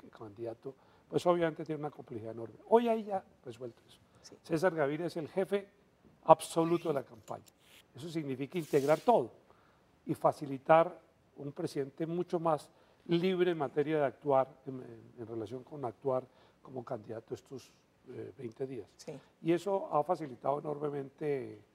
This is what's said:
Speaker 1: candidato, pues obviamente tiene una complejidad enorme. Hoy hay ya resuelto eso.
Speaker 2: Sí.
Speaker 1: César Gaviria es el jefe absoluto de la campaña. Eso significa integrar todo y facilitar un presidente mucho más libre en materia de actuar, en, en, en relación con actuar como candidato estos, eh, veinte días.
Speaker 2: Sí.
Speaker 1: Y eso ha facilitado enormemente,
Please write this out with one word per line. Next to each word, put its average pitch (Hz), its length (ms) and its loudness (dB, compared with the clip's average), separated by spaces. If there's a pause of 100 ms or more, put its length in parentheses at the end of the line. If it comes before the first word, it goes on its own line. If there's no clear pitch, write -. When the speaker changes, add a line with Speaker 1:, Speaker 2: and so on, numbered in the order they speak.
Speaker 1:
candidato, 117 680 -12 (320)
pues 156 200 -2
obviamente 165 400 2
tiene 151 140 -6
una 147 100 -6
complejidad 113 420 -12
enorme. 110 240 -12 (140)
Hoy 233 180 6
hay 226 160 0
ya 196 180 -4 (220)
resuelto 120 420 -12
eso. - 120 -20 (240)
Speaker 2:
Sí. - 200 -20
Speaker 1:
César 165 320 0
Gaviria 151 300 0
es 170 140 -6
el 151 100 -6
jefe 196 400 -2 (560)
absoluto 165 640 6
de 156 60 0
la 131 80 0
campaña. 110 420 -14 (520)
Eso 139 140 -10
significa 139 480 -6
integrar 151 420 4
todo 170 320 4 (720)
y 160 80 -2
facilitar 160 880 2 (360)
un 143 140 -8
presidente 143 560 -6
mucho 175 320 -2
más 160 320 0 (360)
libre 180 440 2
en 170 80 -2
materia 151 400 0
de 147 60 4
actuar, 135 440 2 (180)
en, 135 80 -8
en, 117 440 -16
en 117 80 -10
relación 113 380 -8
con 143 200 -10
actuar 131 400 -2 (380)
como 127 220 -12
candidato 113 500 -10
estos, - 380 -14 (380)
eh, 110 280 -12
veinte 131 300 -8
días. 123 180 -12 (120)
Speaker 2:
Sí. - 200 -14 (240)
Speaker 1:
Y 160 100 2
eso 190 400 0
ha 147 120 2
facilitado 143 560 -2
enormemente, 143 1000 -4 (160)